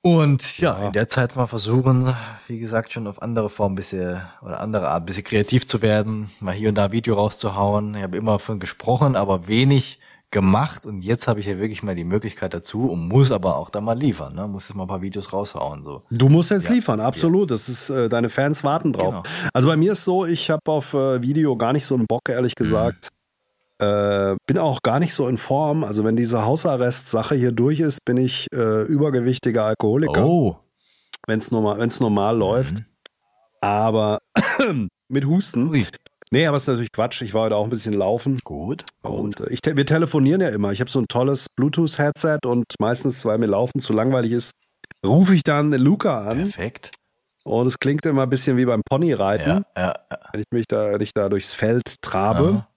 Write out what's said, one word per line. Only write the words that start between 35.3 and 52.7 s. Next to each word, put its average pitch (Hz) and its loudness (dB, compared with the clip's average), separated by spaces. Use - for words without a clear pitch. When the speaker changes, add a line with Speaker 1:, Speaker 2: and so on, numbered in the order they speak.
Speaker 1:
Ui. 135 2
Speaker 2:
Nee, 151 4
aber 143 0
ist - 0
natürlich 120 -2
Quatsch. 123 -2
Ich 104 -8
war 110 2
heute 107 2
auch 104 2
ein 107 -6
bisschen 110 -4
laufen. 113 0
Speaker 1:
Gut, 87 -8
Speaker 2:
Und, 104 -6
Speaker 1:
gut. - -8
Speaker 2:
äh, - -6
ich 123 -6
te-, 135 0
wir 135 2
telefonieren 156 4
ja 160 2
immer. 101 0
Ich 98 -4
hab 127 -2
so 135 0
ein 113 0
tolles 131 0
Bluetooth-Headset 151 0
und 123 2
meistens, 120 -2
weil 107 2
mir 117 2
Laufen 117 0
zu - -4
langweilig 117 2
ist, 120 0
rufe 180 6
ich 160 4
dann 147 2
Luca 135 2
an. 117 -2
Speaker 1:
Perfekt. 147 -6
Speaker 2:
Und 117 0
es 127 0
klingt 143 0
immer 139 2
ein 127 -2
bisschen 131 0
wie 127 4
beim 117 2
Ponyreiten, 147 2
Speaker 1:
Ja, 92 -4
ja, 90 -2
ja. - -10
Speaker 2:
wenn 104 -6
ich 107 -8
mich 117 -2
da, 107 0
wenn 107 -2
ich 104 -4
da 101 0
durchs 98 -2
Feld 113 0
trabe. 104 2
Speaker 1:
Aha. 202 0